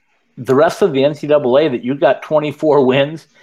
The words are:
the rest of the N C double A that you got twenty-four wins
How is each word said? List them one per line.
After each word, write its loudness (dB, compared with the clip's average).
the -2
rest 2
of 0
the 0
N 0
C -14
double 2
A 2
that -4
you -4
got 0
twenty-four 0
wins -2